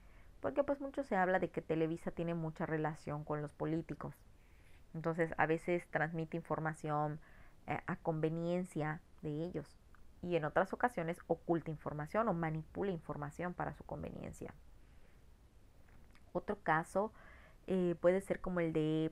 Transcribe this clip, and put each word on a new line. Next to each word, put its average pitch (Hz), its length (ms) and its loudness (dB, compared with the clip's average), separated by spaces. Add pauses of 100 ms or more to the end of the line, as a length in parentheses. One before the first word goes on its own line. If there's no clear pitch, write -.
(400)
Porque 277 240 2
pues 277 160 0
mucho 277 220 -4
se 240 140 0
habla 185 220 6
de 180 120 0
que 165 120 -4
Televisa 160 480 0
tiene 170 240 -2
mucha 160 320 -2
relación 151 580 -2
con 151 180 -2
los 147 100 -6
políticos. 156 640 -4 (800)
Entonces 165 420 0
a 156 100 6
veces 170 440 2
transmite 160 460 -2
información, 151 840 -2 (460)
eh, - 200 -2
a 175 100 -2
conveniencia 165 1040 0 (220)
de 151 220 -2
ellos 170 320 -6 (460)
y 175 140 0
en 156 80 2
otras 165 280 4
ocasiones 175 540 0
oculta 165 440 2
información 151 580 -2
o 190 60 4
manipula 165 580 0
información 151 600 -6
para 156 200 -4
su - 100 -14
conveniencia. - 680 -8 (1800)
Otro 202 300 -4
caso, 170 500 2 (540)
eh, 180 340 2
puede 185 200 8
ser 196 200 -2
como 180 200 0
el 165 140 2
de, 156 380 2